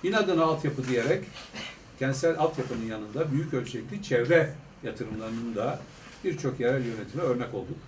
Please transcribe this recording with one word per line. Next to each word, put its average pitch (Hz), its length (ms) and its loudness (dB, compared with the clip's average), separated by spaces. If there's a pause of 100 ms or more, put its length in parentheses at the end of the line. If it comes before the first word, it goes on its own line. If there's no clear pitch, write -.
"İnadına 185 420 4
altyapı" 135 440 2
diyerek 127 360 2 (720)
kentsel 135 400 2
altyapının 120 480 0
yanında 110 460 -4
büyük 143 220 0
ölçekli 123 480 -4
çevre 143 520 4 (300)
yatırımlarının 110 720 -6
da - 260 -2 (440)
birçok 135 360 -2
yerel 123 260 2
yönetime 110 360 -6
örnek 123 320 0
olduk. 92 220 -6 (120)